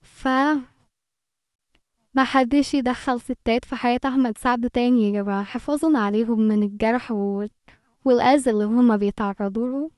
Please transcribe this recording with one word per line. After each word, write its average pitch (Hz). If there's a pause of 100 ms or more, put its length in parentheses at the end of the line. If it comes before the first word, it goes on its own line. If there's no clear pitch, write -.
ف - (1900)
ما 262
حدش 269
يدخل 247
ستات 240
في 262
حياة 247
أحمد 254
سعد 240
تاني 247
يا 202
جماعة، 202
حفاظا 294
عليهم 220
من 214
الجرح 220
وال-، 202 (540)
والأذى 262
اللي 208
هما 226
بيتعرضوا 202
له. 277